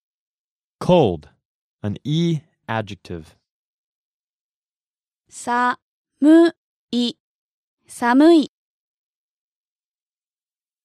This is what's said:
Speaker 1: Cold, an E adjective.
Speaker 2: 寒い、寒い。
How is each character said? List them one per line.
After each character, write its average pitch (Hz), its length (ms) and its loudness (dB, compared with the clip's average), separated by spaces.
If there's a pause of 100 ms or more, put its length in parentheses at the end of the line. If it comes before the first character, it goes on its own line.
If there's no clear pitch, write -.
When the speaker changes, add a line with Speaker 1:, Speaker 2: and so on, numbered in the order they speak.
(800)
Speaker 1:
Cold, 120 500 0 (540)
an 104 220 -8
E 160 380 -4 (260)
adjective. 98 680 -12 (1900)
Speaker 2:
寒 269 1300 0 (380)
い、 240 260 -6 (680)
寒 277 500 2
い。 285 160 -2 (2250)